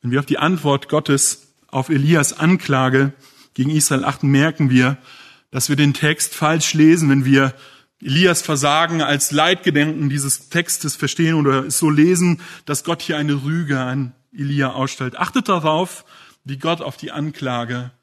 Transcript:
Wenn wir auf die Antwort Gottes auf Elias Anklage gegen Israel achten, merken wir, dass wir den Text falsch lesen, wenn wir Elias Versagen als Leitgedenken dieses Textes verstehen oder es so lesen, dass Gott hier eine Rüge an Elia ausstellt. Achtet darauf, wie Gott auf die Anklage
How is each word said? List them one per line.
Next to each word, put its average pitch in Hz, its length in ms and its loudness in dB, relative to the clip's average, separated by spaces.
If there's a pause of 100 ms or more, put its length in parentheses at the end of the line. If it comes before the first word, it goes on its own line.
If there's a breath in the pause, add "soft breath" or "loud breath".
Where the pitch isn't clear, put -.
Wenn 123 100 -4
wir 131 80 2
auf 143 60 -4
die 139 120 -2
Antwort 147 500 0
Gottes - 680 -2 (120)
auf 131 220 -4
Elias 147 420 2
Anklage 139 800 2 (420 soft breath)
gegen 131 160 -2
Israel 147 360 0
achten, 139 240 -2
merken 143 400 2
wir, 127 280 4 (540 loud breath)
dass 131 160 -4
wir 147 80 0
den 143 180 4
Text - 420 -2
falsch 160 380 -2
lesen, 160 360 6
wenn 135 160 2
wir 135 280 4 (480 loud breath)
Elias 165 400 0
Versagen 156 600 0
als 143 300 -2
Leitgedenken 151 800 0
dieses 139 380 -4
Textes 165 480 -4
verstehen 156 380 0
oder 135 320 2
es - 140 -4
so 160 100 2
lesen, 170 500 4 (260 loud breath)
dass - 200 -6
Gott 165 160 -4
hier 156 160 -6
eine 147 260 -2
Rüge 147 380 -4
an 127 320 -6 (180)
Elia 139 400 -4
ausstellt. 131 460 -6
Achtet - 320 -4
darauf, 165 560 -2 (400 loud breath)
wie 135 120 -10
Gott 165 220 -2
auf 147 160 -10
die - 160 -14
Anklage 123 800 -6 (120)